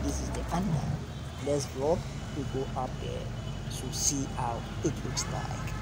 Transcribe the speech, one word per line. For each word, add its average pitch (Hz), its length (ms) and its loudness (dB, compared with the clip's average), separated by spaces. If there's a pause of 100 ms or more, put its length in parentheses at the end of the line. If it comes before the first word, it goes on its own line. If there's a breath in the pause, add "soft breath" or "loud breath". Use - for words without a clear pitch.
This - 180 2
is - 80 -2
the - 140 -2 (120)
under. 170 240 4 (640)
Let's 143 220 4
vlog. 147 320 4 (380)
We 156 60 0 (100)
go 135 120 2 (120)
up 127 120 0 (120)
there - 240 -2 (440)
to - 240 -2
see 139 320 2 (120)
how 120 240 2 (220)
it 156 100 4 (120)
looks - 260 0
like. - 500 -2